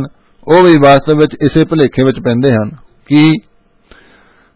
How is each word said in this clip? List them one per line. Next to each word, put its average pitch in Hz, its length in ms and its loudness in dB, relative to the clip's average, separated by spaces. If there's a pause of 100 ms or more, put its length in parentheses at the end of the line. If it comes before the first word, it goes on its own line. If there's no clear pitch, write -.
(480)
ਉਹ 170 140 2
ਵੀ 170 160 4
ਵਾਸਤਵ 143 400 2
ਵਿੱਚ 151 240 -2
ਇਸੇ 156 220 -2
ਭੁਲੇਖੇ 143 400 -2
ਵਿੱਚ 131 160 -2
ਪੈਂਦੇ 123 320 -2
ਹਨ 107 180 -4 (380)
ਕਿ 151 260 2 (1200)